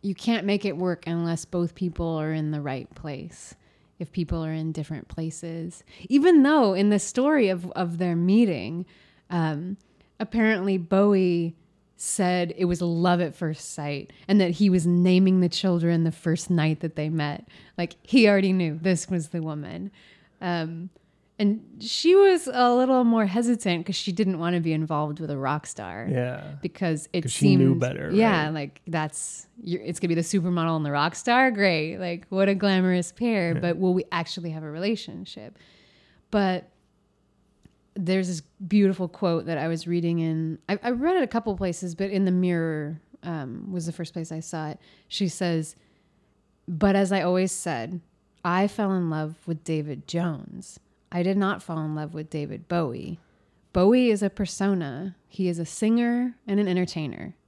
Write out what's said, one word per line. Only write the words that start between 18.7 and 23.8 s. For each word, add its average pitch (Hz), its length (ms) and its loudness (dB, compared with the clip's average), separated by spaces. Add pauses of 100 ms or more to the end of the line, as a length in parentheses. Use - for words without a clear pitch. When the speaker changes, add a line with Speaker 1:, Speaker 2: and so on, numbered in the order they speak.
Speaker 1:
this 185 260 0
was 170 220 -4
the 165 140 -6
woman. 156 480 -10 (500)
Um, 170 480 -6 (480)
and 208 240 2 (180)
she 311 360 2
was 381 360 6
a 247 220 4
little 254 300 4
more 226 240 4
hesitant 208 580 0